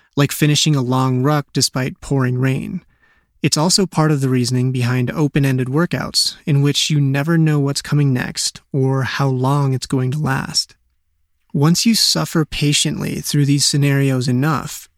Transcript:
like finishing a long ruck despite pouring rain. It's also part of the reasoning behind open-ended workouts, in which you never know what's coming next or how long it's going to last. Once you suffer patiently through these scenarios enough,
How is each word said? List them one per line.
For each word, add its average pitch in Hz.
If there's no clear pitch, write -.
like 143
finishing 151
a 135
long 127
ruck 147
despite 131
pouring 127
rain. 131
It's 156
also 180
part 156
of 143
the 135
reasoning 127
behind 123
open-ended 139
workouts, -
in 143
which 143
you 147
never 143
know 156
what's 139
coming 143
next -
or 131
how 135
long 135
it's 127
going 127
to 151
last. -
Once 160
you 226
suffer 156
patiently -
through 147
these 143
scenarios 139
enough, 131